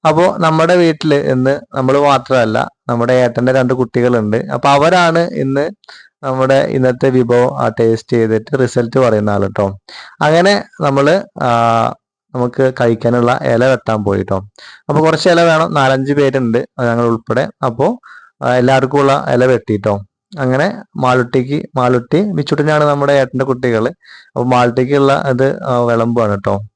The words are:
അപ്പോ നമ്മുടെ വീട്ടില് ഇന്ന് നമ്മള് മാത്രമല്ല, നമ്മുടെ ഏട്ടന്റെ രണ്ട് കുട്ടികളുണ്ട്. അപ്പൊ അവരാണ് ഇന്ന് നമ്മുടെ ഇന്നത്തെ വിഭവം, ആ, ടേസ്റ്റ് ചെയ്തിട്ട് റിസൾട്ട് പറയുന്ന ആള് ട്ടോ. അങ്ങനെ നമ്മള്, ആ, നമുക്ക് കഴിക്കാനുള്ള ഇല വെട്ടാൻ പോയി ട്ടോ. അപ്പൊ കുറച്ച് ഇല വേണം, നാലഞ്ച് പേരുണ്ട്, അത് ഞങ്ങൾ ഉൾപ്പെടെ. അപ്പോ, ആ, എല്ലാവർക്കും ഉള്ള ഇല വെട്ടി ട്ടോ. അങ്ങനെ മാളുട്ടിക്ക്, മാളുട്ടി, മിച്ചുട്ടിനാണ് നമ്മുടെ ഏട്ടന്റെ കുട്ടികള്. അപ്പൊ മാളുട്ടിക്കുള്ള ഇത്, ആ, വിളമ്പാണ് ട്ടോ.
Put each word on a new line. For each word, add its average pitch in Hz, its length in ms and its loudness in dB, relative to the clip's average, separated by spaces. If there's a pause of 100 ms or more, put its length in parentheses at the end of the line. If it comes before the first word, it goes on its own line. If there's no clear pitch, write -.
അപ്പോ 160 300 2
നമ്മുടെ 165 380 2
വീട്ടില് 160 400 2
ഇന്ന് 135 440 0 (160)
നമ്മള് 135 260 0
മാത്രമല്ല, 127 720 0 (180)
നമ്മുടെ 120 240 0
ഏട്ടന്റെ 123 380 0
രണ്ട് 131 220 2
കുട്ടികളുണ്ട്. 120 640 0
അപ്പൊ 131 320 -2
അവരാണ് 165 500 2
ഇന്ന് 143 500 -2 (540)
നമ്മുടെ 135 460 0
ഇന്നത്തെ 127 400 0
വിഭവം, 127 520 2
ആ, 120 60 0
ടേസ്റ്റ് 113 460 -2
ചെയ്തിട്ട് 113 460 -2
റിസൾട്ട് 123 400 0
പറയുന്ന 107 300 2
ആള് 98 200 -2
ട്ടോ. 98 280 -4 (440)
അങ്ങനെ 175 420 2 (180)
നമ്മള്, 147 600 0
ആ, 117 500 0 (420)
നമുക്ക് 127 460 0
കഴിക്കാനുള്ള 120 600 0
ഇല 123 240 0
വെട്ടാൻ 113 380 -2
പോയി 98 200 -2
ട്ടോ. 98 260 -6 (400)
അപ്പൊ 156 160 2
കുറച്ച് 160 240 2
ഇല 170 120 4
വേണം, 165 320 2
നാലഞ്ച് 135 400 0
പേരുണ്ട്, 131 540 0 (120)
അത് 120 100 0
ഞങ്ങൾ 117 160 0
ഉൾപ്പെടെ. 117 440 -2 (160)
അപ്പോ, 135 340 -2 (420)
ആ, 123 140 0
എല്ലാവർക്കും 131 440 2
ഉള്ള 139 340 2
ഇല 127 120 2
വെട്ടി 117 320 0
ട്ടോ. 101 240 -2 (380)
അങ്ങനെ 135 420 -2 (140)
മാളുട്ടിക്ക്, 127 680 -2 (100)
മാളുട്ടി, 123 460 0
മിച്ചുട്ടിനാണ് 151 600 -2
നമ്മുടെ 143 300 0
ഏട്ടന്റെ 131 320 0
കുട്ടികള്. 123 440 -2 (380)
അപ്പൊ - 160 -6
മാളുട്ടിക്കുള്ള 127 840 2
ഇത്, 135 340 -2
ആ, 123 160 -2
വിളമ്പാണ് 117 640 0
ട്ടോ. 101 180 -4 (140)